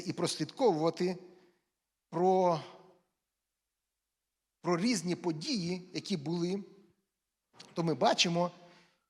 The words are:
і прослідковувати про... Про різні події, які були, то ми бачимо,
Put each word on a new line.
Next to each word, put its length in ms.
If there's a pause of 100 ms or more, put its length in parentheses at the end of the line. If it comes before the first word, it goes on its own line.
і 80
прослідковувати 1040 (920)
про... 520 (2000)
Про 160
різні 380
події, 760
які 240
були, 460 (1120)
то 100
ми 100
бачимо, 580 (580)